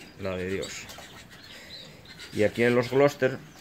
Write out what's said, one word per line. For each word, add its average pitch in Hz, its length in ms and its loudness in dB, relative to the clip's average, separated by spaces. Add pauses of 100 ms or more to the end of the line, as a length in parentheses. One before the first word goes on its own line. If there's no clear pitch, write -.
(220)
la 95 140 -4
de 92 140 -6
Dios. - 360 -6 (1500)
Y 101 100 2
aquí 110 200 2
en 120 120 6
los 120 140 2
Gloucester 131 480 4 (240)